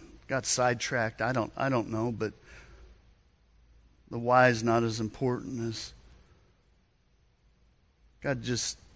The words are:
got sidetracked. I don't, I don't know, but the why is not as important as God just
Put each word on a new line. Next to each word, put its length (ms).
got 180
sidetracked. 720
I 120
don't, 240
I 120
don't 220
know, 220
but 200
the 80
why 300
is 140
not 200
as 180
important 600
as 320
God 220
just 360